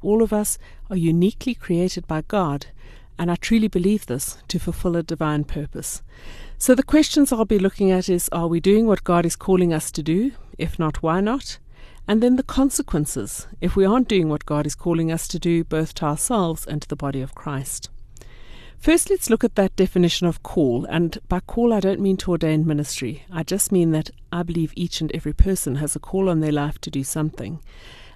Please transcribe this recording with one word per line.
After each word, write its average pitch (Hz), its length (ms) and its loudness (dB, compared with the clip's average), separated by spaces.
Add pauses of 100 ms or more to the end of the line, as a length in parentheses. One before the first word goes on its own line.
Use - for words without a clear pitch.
all 214 200 4
of 220 120 2
us 208 240 0 (320)
are 196 80 -2
uniquely 175 580 2
created 175 500 -2
by 156 180 -4
God, 156 420 -2 (520)
and 175 140 -2
I 170 40 0
truly 220 340 2
believe 196 380 0
this, - 320 -6 (100)
to 170 100 -2
fulfill 170 380 -2
a 170 40 0
divine 151 440 -2
purpose. - 560 -8 (560)
So - 180 4
the 262 80 2
questions 302 480 4
I'll 226 140 0
be 202 140 2
looking 190 320 2
at 185 180 0
is, 175 240 0
are 170 160 0
we 170 100 0
doing 208 280 4
what 202 180 2
God 175 200 4
is 170 120 -2
calling 185 340 2
us 156 200 -2
to 160 120 -6
do? 190 300 0 (240)
If - 200 -4
not, 156 240 -2
why 165 200 0
not? 233 380 -4 (500)
And 220 120 4
then 247 140 4
the 254 80 2
consequences, 165 1040 -2 (140)
if 175 160 0
we 190 80 6
aren't 233 240 4
doing 180 180 4
what 151 180 -2
God 147 220 0
is 147 80 -6
calling 165 380 0
us - 160 -6
to 170 100 -4
do, 170 240 2
both 160 300 -2
to - 120 -4
ourselves 165 600 0
and 147 160 -6
to - 80 -12
the 147 80 -6
body 139 240 -4
of 131 140 -8
Christ. - 540 -8 (880)
First, 330 320 4
let's 381 220 2
look 226 120 2
at 226 120 2
that 190 220 2
definition 180 500 2
of - 160 -2
call. 135 460 0
And 170 280 0 (100)
by 180 120 0
call, 233 340 2
I 208 60 2
don't 190 220 0
mean 190 160 2
to - 140 -2
ordain 160 360 2
ministry. 147 640 -4
I 165 100 -6
just 190 300 -2
mean 175 200 4
that 156 200 -2 (200)
I 175 120 -2
believe 170 320 -2
each 175 260 -4
and 156 120 -4
every 156 200 -4
person 185 420 4
has 147 200 -2
a 151 40 -8
call 190 300 -2
on 160 120 2
their 156 100 0
life 147 300 -2
to 156 100 -8
do 135 120 -4
something. 151 580 -6 (540)